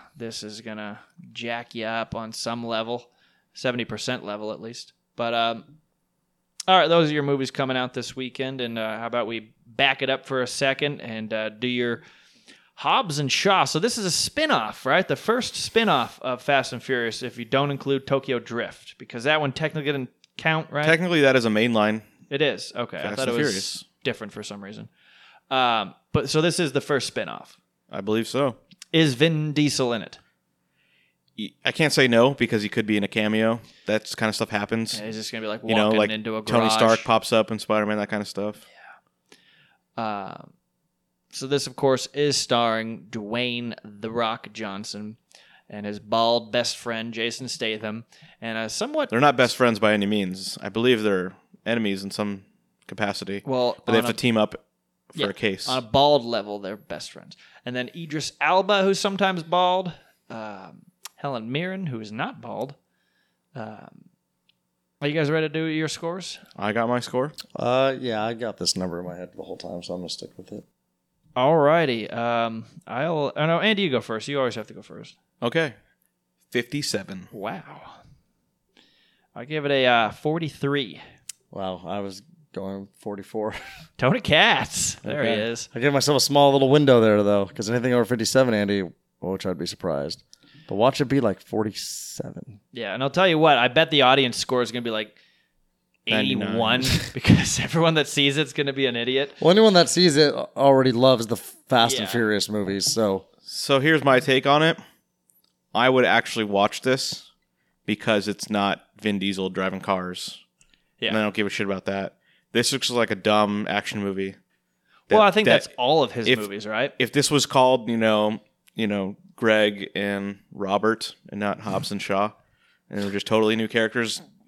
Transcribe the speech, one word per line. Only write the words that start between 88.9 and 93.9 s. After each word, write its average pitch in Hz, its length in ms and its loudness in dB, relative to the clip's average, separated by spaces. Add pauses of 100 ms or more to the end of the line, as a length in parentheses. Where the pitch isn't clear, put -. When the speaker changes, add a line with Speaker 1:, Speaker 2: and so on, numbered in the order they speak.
Speaker 3:
which 92 260 -6
I'd 92 120 -4
be 82 80 -6
surprised. 78 580 -6 (440)
But 104 80 -6
watch 120 260 2
it 143 40 2
be, 135 160 0
like, 104 200 0
forty-seven. - 1200 -8 (120)
Speaker 1:
Yeah, 107 220 -8
and 123 100 -4
I'll 139 60 0
tell 180 180 2
you 160 100 4
what, 151 200 6
I 120 100 4
bet 156 240 2